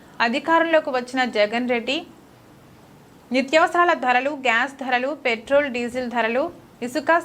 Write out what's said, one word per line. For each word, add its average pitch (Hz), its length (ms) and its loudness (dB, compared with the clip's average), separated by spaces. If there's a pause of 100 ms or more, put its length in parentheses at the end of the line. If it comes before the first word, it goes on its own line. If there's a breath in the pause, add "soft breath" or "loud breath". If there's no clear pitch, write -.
(260 loud breath)
అధికారంలోకి 311 720 2
వచ్చిన 247 240 -2 (160)
జగన్ 233 360 0
రెడ్డి 240 240 -2 (1300)
నిత్యావసరాల 330 640 2 (120)
ధరలు, 254 260 2 (160)
గ్యాస్ 240 260 2 (100)
ధరలు, 254 280 -2 (140)
పెట్రోల్, 262 500 0
డీజిల్ 240 400 -6
ధరలు, 233 300 0 (420)
ఇసుక, 302 380 0